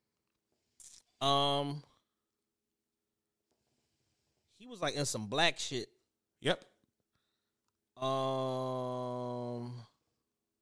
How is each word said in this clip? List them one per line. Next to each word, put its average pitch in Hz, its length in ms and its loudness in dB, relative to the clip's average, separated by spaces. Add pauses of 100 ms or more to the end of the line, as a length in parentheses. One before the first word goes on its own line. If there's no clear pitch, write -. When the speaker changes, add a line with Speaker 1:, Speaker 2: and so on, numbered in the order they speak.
(1200)
Speaker 1:
Um, 143 600 2 (2750)
he 214 80 -20
was, 240 160 -16
like, 143 140 0
in 143 100 0
some 110 220 -2
black 151 320 4
shit. 123 300 -4 (500)
Speaker 2:
Yep. - 260 0 (1400)
Speaker 1:
Um, 127 1700 -2 (880)